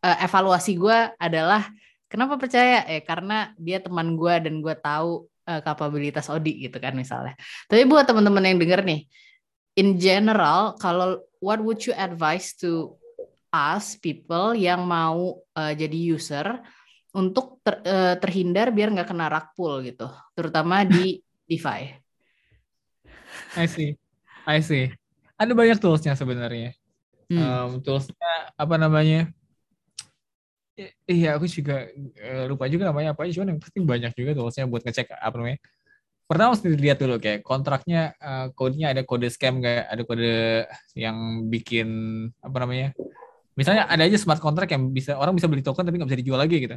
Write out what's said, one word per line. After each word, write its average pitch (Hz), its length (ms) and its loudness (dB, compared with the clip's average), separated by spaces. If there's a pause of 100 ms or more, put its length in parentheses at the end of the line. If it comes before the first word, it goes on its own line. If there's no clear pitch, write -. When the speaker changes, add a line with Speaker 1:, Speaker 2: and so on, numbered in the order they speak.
Speaker 1:
eh, 180 240 4
evaluasi 185 480 2
gue 202 240 4 (240)
adalah 170 480 2 (400)
kenapa 269 320 -4
percaya? 247 480 4
Eh, 156 160 -6
karena 196 520 -4
dia 170 200 -6
teman 175 360 -4
gue 170 280 2
dan 156 200 -6
gue 156 160 -4
tahu, 156 480 -4 (240)
eh, 156 160 -4
kapabilitas 147 640 -4
Odi 156 400 -4
gitu 127 80 -12
kan 127 160 -6
misalnya. 127 400 -6 (320)
Tapi 220 240 6
buat 285 160 8
teman-teman 208 400 6
yang 185 160 6
denger 175 240 4
nih, 156 160 -2 (760)
in 196 200 4
general, 190 800 4
kalau 180 400 0 (200)
what 214 240 -2
would 220 240 -2
you 240 80 -2
advise 170 640 -2
to 165 400 -4 (560)
us 160 440 -2
people 175 600 -2
yang 180 240 2
mau, 170 600 -2 (120)
eh, 151 240 -4
jadi 156 200 -4 (160)
user 151 320 -6 (680)
untuk 190 480 -2
ter-, 208 240 -2
eh, 185 320 2
terhindar 190 560 0
biar 208 180 2
nggak 180 160 -2
kena 170 220 -4
rug 156 240 -4
pull 160 220 -4 (100)
gitu, 117 240 -12 (240)
terutama 165 480 0
di 180 480 4
Speaker 2:
<laughs> - 200 -20
Speaker 1:
DeFi? 135 440 -6 (1600)
Speaker 2:
I 170 140 0
see, 156 260 -4 (480)
I 151 160 4
see. 143 320 0 (440)
Ada 226 160 2
banyak 233 280 6
tools-nya 156 360 4
sebenarnya. 120 600 -6 (520)
Speaker 1:
Hmm. 170 120 0
Speaker 2:
Em, 127 300 0 (140)
tools-nya 139 720 -4
apa 156 240 0
namanya? 156 480 4 (1500)
I-, 190 160 -18 (160)
iya, 165 320 2
aku 175 80 -2
juga, 143 400 -4 (320)
eh, 127 320 -6
lupa 131 160 -4
juga 170 240 0
namanya 151 240 -2
apa, 151 120 -6
cuman 180 280 -4
yang 156 80 -6
penting - 240 -6
banyak 120 280 -2
juga 127 200 -4
tools-nya 127 320 -4
buat 117 160 -4
ngecek 120 280 -4
apa 113 280 -6
namanya. 120 200 -6 (680)
Pertama 190 320 4
mesti 208 160 -2
dilihat 143 260 4
dulu 127 160 0
kayak 107 320 -2
kontraknya, 139 720 -2
eh, 131 320 -8
kodenya 139 400 -2
ada 131 160 0
kode 123 240 -2
scam 127 320 -2
nggak, 120 240 -2
ada 113 160 -6
kode 117 300 0 (640)
yang 113 500 -6
bikin 113 400 -2 (560)
apa 135 160 -8
namanya? 127 280 -4 (680)
Misalnya 185 320 2
ada 160 160 4
aja 208 160 4
smart 165 240 0
contract 156 240 0
yang 131 240 0
bisa, 131 240 -4
orang 139 160 0
bisa 175 160 2
beli 139 160 0
token 143 240 -2
tapi 170 80 -2
nggak 151 160 -2
bisa 127 80 -2
dijual 131 240 -2
lagi 160 160 2
gitu. 120 180 -6